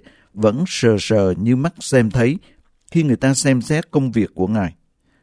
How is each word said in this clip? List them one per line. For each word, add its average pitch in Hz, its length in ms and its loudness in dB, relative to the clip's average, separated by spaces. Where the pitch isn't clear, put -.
vẫn 110 320 0
sờ 113 340 0
sờ 98 380 0
như 117 180 2
mắt 147 240 -4
xem 120 300 2
thấy, 117 280 0
khi 170 120 2
người 135 140 2
ta 135 180 0
xem 131 280 0
xét 151 280 -4
công 135 220 0
việc 107 220 0
của 92 120 -2
Ngài. 98 280 -2